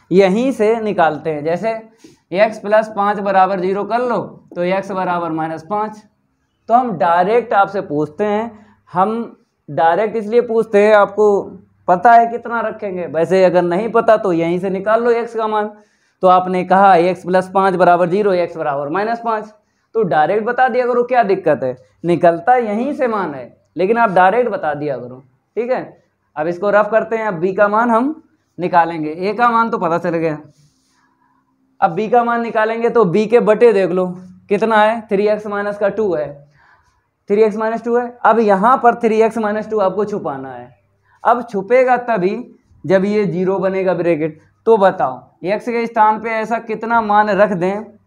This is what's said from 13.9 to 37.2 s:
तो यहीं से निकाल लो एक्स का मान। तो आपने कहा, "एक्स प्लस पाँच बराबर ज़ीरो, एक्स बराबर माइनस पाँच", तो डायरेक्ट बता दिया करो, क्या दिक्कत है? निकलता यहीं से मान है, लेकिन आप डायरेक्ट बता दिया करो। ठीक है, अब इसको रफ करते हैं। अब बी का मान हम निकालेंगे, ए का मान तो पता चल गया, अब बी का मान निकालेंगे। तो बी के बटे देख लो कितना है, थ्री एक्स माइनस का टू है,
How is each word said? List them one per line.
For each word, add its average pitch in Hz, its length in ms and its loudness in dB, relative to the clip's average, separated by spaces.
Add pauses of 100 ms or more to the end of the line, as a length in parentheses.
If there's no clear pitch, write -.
तो 214 160 -2
यहीं 170 260 0
से 190 120 -6
निकाल 214 340 -2
लो 240 60 2
एक्स 226 260 -2
का 220 100 -2
मान। 214 240 -2 (520)
तो 185 60 6
आपने 185 360 2
कहा, 190 320 6
"एक्स 175 280 0
प्लस 185 300 0
पाँच 190 200 2
बराबर 175 340 4
ज़ीरो, 196 240 0
एक्स 175 240 -2
बराबर 143 320 -4
माइनस 214 360 -4
पाँच", 214 280 -6 (420)
तो 226 80 0
डायरेक्ट 170 420 0
बता 247 240 0
दिया 247 180 -2
करो, 240 160 0
क्या 240 200 0
दिक्कत 165 400 0
है? 127 140 -4 (280)
निकलता 170 520 2
यहीं 240 360 -2
से 277 140 -4
मान 196 280 -4
है, 123 220 -16 (200)
लेकिन 196 220 0
आप 226 120 4
डायरेक्ट 196 400 2
बता 160 240 -4
दिया 143 220 -6
करो। 123 260 -14 (340)
ठीक 240 140 -4
है, 185 320 -6 (340)
अब 156 100 -4
इसको 175 240 -2
रफ 208 200 4
करते 220 260 0
हैं। 220 100 -4
अब 202 80 -4
बी 175 200 -2
का 208 140 2
मान 226 220 0
हम 254 320 0 (360)
निकालेंगे, 165 520 0
ए 185 220 -4
का 240 160 0
मान 226 220 0
तो 202 80 -4
पता 175 200 -2
चल 175 180 -4
गया, 160 220 -2 (1400)
अब 190 100 2
बी 202 180 -4
का 240 160 4
मान 233 180 -2
निकालेंगे। 226 480 -2
तो 226 140 2
बी 196 220 0
के 233 140 4
बटे 214 320 4
देख 190 180 2
लो 185 160 -2 (420)
कितना 214 280 0
है, 214 240 2
थ्री 208 280 -2
एक्स 208 180 -2
माइनस 202 320 -6
का 202 100 0
टू 196 260 -2
है, 147 320 -8 (840)